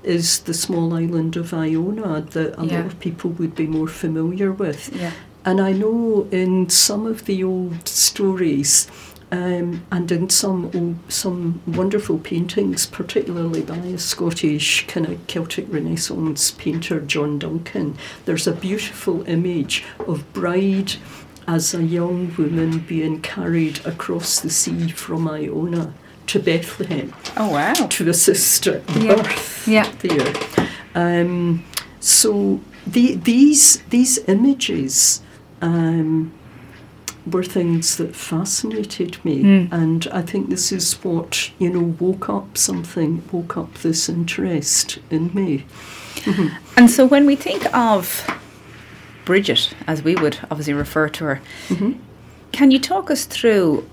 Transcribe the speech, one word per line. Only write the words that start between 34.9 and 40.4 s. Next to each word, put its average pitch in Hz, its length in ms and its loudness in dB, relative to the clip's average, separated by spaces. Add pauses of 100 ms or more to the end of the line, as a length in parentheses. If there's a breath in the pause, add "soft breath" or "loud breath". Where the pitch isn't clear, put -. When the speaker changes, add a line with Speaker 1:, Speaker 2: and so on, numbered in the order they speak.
Speaker 1:
um, 165 720 2 (880 loud breath)
were 185 200 0
things 170 540 0
that 165 180 -4
fascinated 196 1080 -4
me, 143 200 2
Speaker 2:
Mm. 190 280 6
Speaker 1:
and 165 400 2
I 180 120 -2
think 196 260 -4